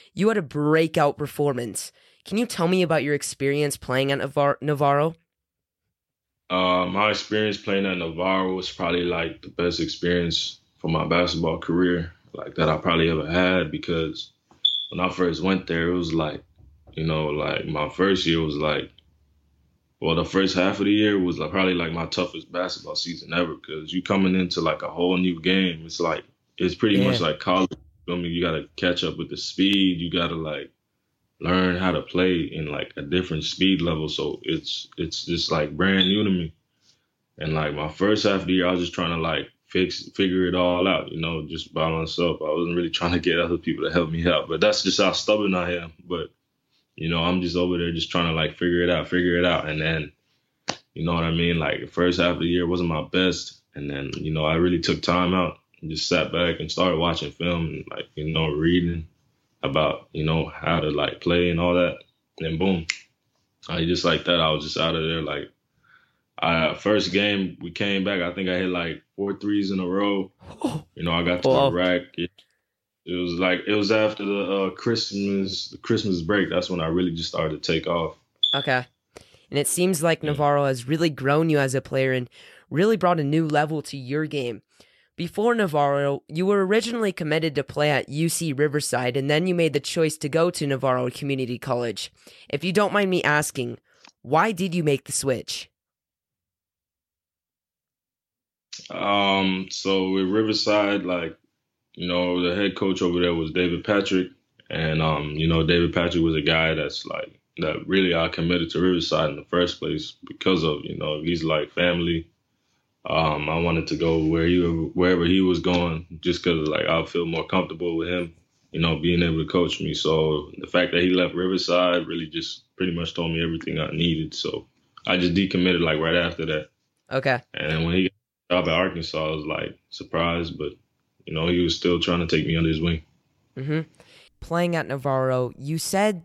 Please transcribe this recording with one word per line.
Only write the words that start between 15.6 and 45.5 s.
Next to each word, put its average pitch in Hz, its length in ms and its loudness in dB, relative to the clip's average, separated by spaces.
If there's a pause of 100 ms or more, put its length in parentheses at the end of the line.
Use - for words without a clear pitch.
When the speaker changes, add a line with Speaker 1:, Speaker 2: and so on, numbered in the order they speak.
Speaker 2:
there, 82 220 0
it 90 60 2
was 85 200 -2
like, 76 280 -4 (520)
you 78 100 -4
know, 78 220 0
like, 76 400 -4
my 76 240 -4
first 92 340 2
year 82 160 2
was 78 160 -2
like, 73 340 -2 (1120)
well, 82 140 0
the 78 100 0
first 92 300 0
half 98 260 2
of 98 60 2
the 101 60 4
year 104 260 4
was, 87 200 0
like, 76 120 -6
probably, 92 240 2
like, 85 180 -4
my 82 140 -4
toughest 87 440 -6
basketball 87 460 -6
season 85 380 -8
ever, 85 220 -2
'cause 78 360 -12
you 90 100 -2
coming 95 320 2
into, 90 260 0
like, 78 220 0
a 73 80 -6
whole 87 260 2
new 90 240 0
game. 92 440 0
It's 82 160 -8
like, 82 240 -2 (340)
it's 90 160 0
pretty 101 280 2
much 98 180 2
Speaker 1:
Yeah. 85 80 0
Speaker 2:
like 78 100 -2
college. 92 340 2
You - 420 -10
feel - 80 -2
me? 87 60 -4
You 85 140 -2
gotta 80 340 -2
catch 90 260 0
up 78 140 -4
with 82 140 -6
the 71 60 -10
speed. 95 640 2
You 85 100 -4
gotta, 85 240 -2
like, 76 360 -6 (680)
learn 90 360 2
how 92 140 0
to 76 120 0
play 90 380 2
in, 78 260 -4
like, 73 300 -8
a 76 60 -8
different 78 420 -2
speed 92 360 2
level. 80 300 -2
So 73 320 -4
it's, - 460 -6 (100)
it's - 260 -6
just, 85 260 -2
like, 76 240 -2
brand 95 340 2
new 104 140 2
to 104 80 2
me. 85 220 -2 (880)
And, 78 160 -4
like, 76 200 -2
my 76 140 -4
first 101 360 2
half 98 180 2
of 85 40 -8
the 92 60 2
year, 92 140 4
I 90 60 2
was 87 80 0
just 87 120 -4
trying 85 240 -2
to, 82 60 -2
like, 78 260 -2 (180)
fix, - 440 -2
figure 92 360 2
it 87 80 0
all 90 320 2
out, 80 260 0
you 80 80 -6
know, 82 280 -4
just 82 240 -10
by 80 180 0
myself. 82 520 -2
I 76 80 -2
wasn't 85 260 0
really 87 140 0
trying 87 220 -2
to 87 60 4
get 85 220 2
other 85 180 0
people 80 260 -2
to 71 80 -2
help 85 180 2
me 82 160 -2
out, 85 220 2
but 80 120 -2
that's - 220 4
just 95 180 0
how 95 120 4
stubborn 104 420 0